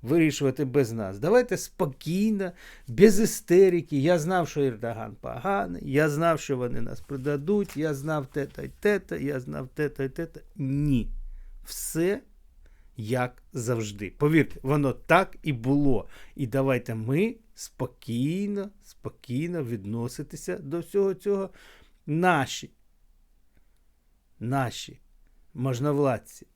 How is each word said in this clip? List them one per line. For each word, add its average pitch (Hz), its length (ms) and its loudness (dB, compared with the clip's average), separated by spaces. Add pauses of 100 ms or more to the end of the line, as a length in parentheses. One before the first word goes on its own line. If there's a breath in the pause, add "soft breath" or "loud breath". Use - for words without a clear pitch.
вирішувати 143 600 2
без 127 280 2
нас. 101 260 -6
Давайте 196 380 2
спокійно, 185 960 -2 (360 loud breath)
без 196 320 8
істерики. 175 800 4
Я 165 200 4
знав, 165 300 0
що - 120 -4
Ердоган 113 600 -4
поганий, 170 720 -4
я 147 160 4
знав, 156 320 2
що 139 160 -4
вони 120 240 -2
нас 127 200 -2
предадуть, 147 760 -2
я 151 180 -2
знав 143 320 -4
те-то 139 360 -8
й 139 80 -10 (100)
те-то, 202 360 0
я 139 240 -4
знав 139 340 -8
те-то 143 280 -4
й 135 60 -2
те-то. - 320 -10 (160)
Ні. 139 520 0 (560)
Все 185 560 -2 (760)
як 123 460 -4 (100)
завжди. 107 680 -4
Повірте, 151 440 4
воно 139 300 2
так 185 500 2
і 156 100 -2
було. 127 560 2 (260 loud breath)
І 143 120 -4
давайте 127 480 0
ми 139 420 0 (180)
спокійно, 190 1160 -4 (120)
спокійно 160 840 -6
відноситися 117 960 -8
до 147 220 -6
всього 196 340 0
цього. 196 360 -4 (560 soft breath)
Наші, 156 640 0 (1700)
наші 127 600 -4 (540)
можновладці 135 1000 -2